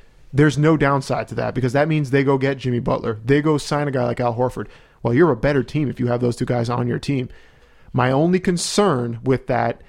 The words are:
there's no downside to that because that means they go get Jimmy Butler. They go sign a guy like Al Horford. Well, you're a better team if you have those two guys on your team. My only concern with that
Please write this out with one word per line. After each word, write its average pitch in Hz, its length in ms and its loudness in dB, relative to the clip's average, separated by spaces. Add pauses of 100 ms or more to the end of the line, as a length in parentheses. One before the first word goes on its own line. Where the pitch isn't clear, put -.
(340)
there's 139 240 4
no 156 180 4
downside 139 520 0
to - 80 -12
that 117 180 -4
because 123 180 -2
that 143 160 2
means 151 220 -2
they 139 120 4
go 139 140 2
get 135 220 -2
Jimmy 123 200 -2
Butler. 120 460 -4
They 139 160 4
go 151 160 2
sign 147 320 -4
a - 20 -4
guy 127 140 -2
like 120 160 -2
Al 120 140 0
Horford. 120 320 -4 (360)
Well, 120 120 0
you're 160 160 6
a 123 60 0
better 143 260 0
team 147 260 -4
if 123 100 -8
you 123 100 -2
have 120 120 -2
those 120 160 0
two - 80 -4
guys 120 240 -2
on 123 180 -2
your 120 120 -2
team. 131 320 -4 (640)
My 127 180 2
only 165 260 4
concern 165 840 0
with 127 220 0
that 120 420 -2